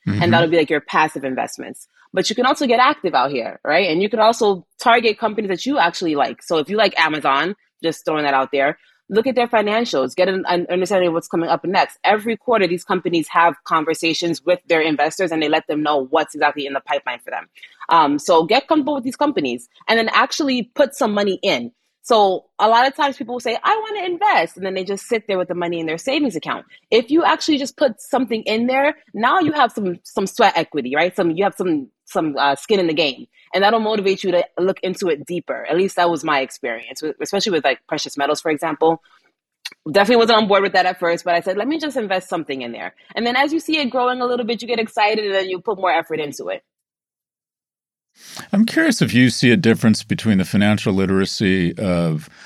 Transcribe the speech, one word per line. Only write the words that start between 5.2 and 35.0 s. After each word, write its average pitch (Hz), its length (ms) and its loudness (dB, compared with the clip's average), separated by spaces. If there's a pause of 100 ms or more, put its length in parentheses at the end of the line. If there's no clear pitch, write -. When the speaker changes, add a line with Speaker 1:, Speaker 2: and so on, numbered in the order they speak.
Speaker 2:
that 180 180 -4
you 285 100 -2
actually 170 380 0
like. 120 260 -2
So 170 160 -2
if 147 120 -2
you 208 80 -4
like 208 220 0
Amazon, 151 560 0 (280)
just 160 220 -4
throwing 156 180 -2
that 139 100 0
out 135 180 2
there, 143 280 0 (300)
look 226 180 0
at 247 80 -2
their 240 120 2
financials, 208 680 0
get 180 140 2
an, 190 180 -2
an 180 240 0
understanding 180 380 0
of 160 40 -2
what's 165 140 -4
coming 165 220 -2
up 160 160 0
next. 170 380 0
Every 214 340 0
quarter, 220 300 0
these 175 160 -4
companies 170 440 -2
have 170 260 2 (120)
conversations 160 800 -2
with 175 240 0
their 160 140 2
investors 156 500 0
and 160 120 -2
they 147 60 -2
let 156 180 0
them 151 160 -4
know 147 260 0
what's 151 240 0
exactly 147 320 -2
in 139 80 -8
the 135 60 -2
pipeline 127 400 -6
for - 100 -18
them. 92 180 -10 (420)
Um, 147 280 4
so 165 280 4
get 220 220 2
comfortable 302 280 0
with 254 80 -6
these 254 120 -6
companies 147 540 -2 (180)
and 226 120 2
then 220 100 0
actually 254 540 0 (100)
put 277 220 2
some 220 180 0
money 202 300 0
in. 123 280 -2 (300)
So 202 440 2 (140)
a 214 100 4
lot 233 180 4
of 277 80 -4
times 285 220 -2
people 240 160 -10
will 247 60 -8
say, 233 240 -4
"I 415 200 2
wanna 415 220 -6
invest," 349 520 0
and 185 80 -10
then 185 100 -4
they 185 80 -4
just 196 240 -6
sit 226 200 -2
there 190 120 -2
with 180 80 -2
the 180 80 -4
money 175 240 -4
in 160 80 -4
their 160 100 -4
savings 269 380 -2
account. 143 320 -8 (240)
If 226 180 2
you 320 140 4
actually 311 340 2
just 262 200 -6
put 277 220 0
something 240 440 -2
in 226 240 -2
there, 277 280 0 (200)
now 254 240 2
you 320 140 0
have 277 180 2
some, 185 320 -4
some 202 240 -4
sweat - 280 2
equity, 143 400 -4
right? 175 200 0
Some, 175 160 0
you 170 120 0
have 196 120 0
some, 160 340 -2 (160)
some, 156 320 -4
uh, 139 200 2
skin 208 220 0
in 180 60 2
the 160 80 0
game, 143 320 -2 (300)
and 190 80 2
that'll 220 160 4
motivate 208 440 -2
you 196 100 -2
to 175 120 2 (140)
look 185 220 0
into 185 280 -4